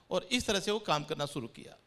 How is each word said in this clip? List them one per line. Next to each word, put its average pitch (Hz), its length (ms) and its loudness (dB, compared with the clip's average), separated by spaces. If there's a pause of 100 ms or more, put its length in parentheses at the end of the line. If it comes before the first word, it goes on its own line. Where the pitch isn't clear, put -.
और 180 220 0
इस 247 160 2
तरह 196 120 4
से 202 120 0
वो 214 80 0
काम 151 240 2
करना 147 220 -4
शुरू 135 240 -4
किया। - 380 -16